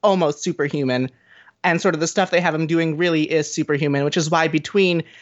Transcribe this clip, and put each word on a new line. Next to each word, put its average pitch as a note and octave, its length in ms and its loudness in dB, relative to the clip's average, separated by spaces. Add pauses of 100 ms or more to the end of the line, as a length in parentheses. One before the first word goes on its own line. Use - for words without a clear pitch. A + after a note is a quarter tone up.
almost F3+ 400 2
superhuman. C#3 680 -2 (540)
And F3 180 2
sort F3 140 2
of D3+ 40 -6
the E3 60 0
stuff F#3 240 -2
they F3 100 2
have E3+ 140 0
him D#3+ 140 -2
doing E3 280 0
really D#3+ 320 0
is D#3 240 -2
superhuman, C#3+ 520 0
which D3 120 -2
is D#3 140 0
why E3 160 2
between E3+ 560 0 (200)